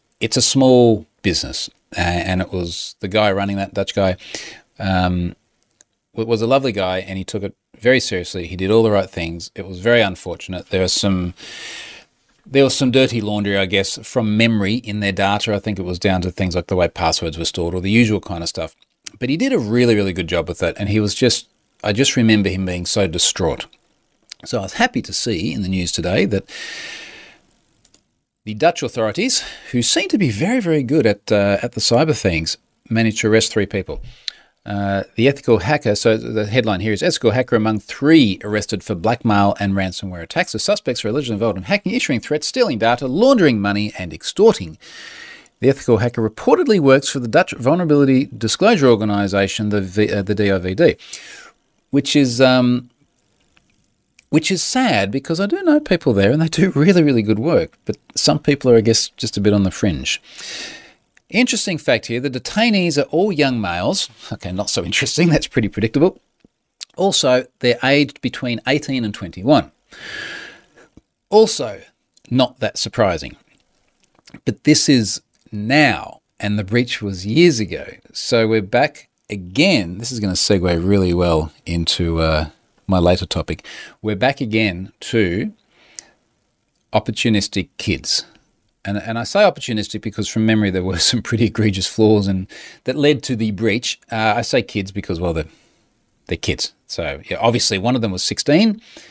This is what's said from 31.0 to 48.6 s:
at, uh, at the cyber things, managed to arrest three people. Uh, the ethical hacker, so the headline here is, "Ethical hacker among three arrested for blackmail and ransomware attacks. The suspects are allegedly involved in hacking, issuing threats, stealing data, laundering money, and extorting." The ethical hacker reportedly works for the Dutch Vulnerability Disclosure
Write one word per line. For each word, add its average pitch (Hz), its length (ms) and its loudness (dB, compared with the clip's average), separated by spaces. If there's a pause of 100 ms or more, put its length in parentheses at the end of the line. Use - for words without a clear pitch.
at, - 260 0
uh, 101 300 2
at 127 100 -6
the 113 80 -6
cyber 147 380 2
things, 82 400 -2 (320)
managed 113 300 0
to 113 80 2
arrest 110 220 4
three 104 140 0
people. - 380 -6 (640)
Uh, 101 380 -2 (120)
the 120 120 4
ethical 127 300 0
hacker, 110 360 0
so 110 220 2
the 113 300 -4
headline 107 340 0
here 107 120 -2
is, 101 100 -4
"Ethical 151 300 0
hacker 123 240 0
among 107 240 0
three 139 600 4
arrested 104 400 -4
for 107 120 -4
blackmail 101 640 2
and 98 140 0
ransomware 92 480 -6
attacks. 165 300 -6
The 110 60 -6
suspects - 460 -4
are 110 40 -2
allegedly 120 260 -4
involved 101 240 -2
in 90 60 -10
hacking, 190 280 -2
issuing 156 280 -2
threats, 151 260 -4
stealing 202 320 0
data, 117 280 2
laundering 165 540 4
money, 104 380 -2
and 87 140 -8
extorting." 98 640 0 (800)
The 120 80 4
ethical 131 300 2
hacker 117 280 -2
reportedly 247 540 2
works 135 280 4
for 139 120 -4
the 120 80 -6
Dutch 151 240 2
Vulnerability 143 840 2
Disclosure 143 520 2